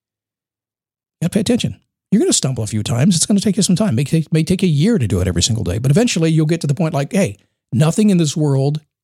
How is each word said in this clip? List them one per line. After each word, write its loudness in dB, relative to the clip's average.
You -2
gotta -4
pay 0
attention. -2
You're 4
gonna 0
stumble -2
a -6
few -4
times. 2
It's 0
gonna 2
take 0
you 0
some 2
time. 0
May 0
take, -2
may 2
take 0
a 2
year 2
to -2
do 0
it 0
every 0
single -2
day, -4
but 0
eventually 0
you'll 2
get -2
to -4
the 0
point -2
like, -4
"Hey, -2
nothing 2
in 4
this 0
world 0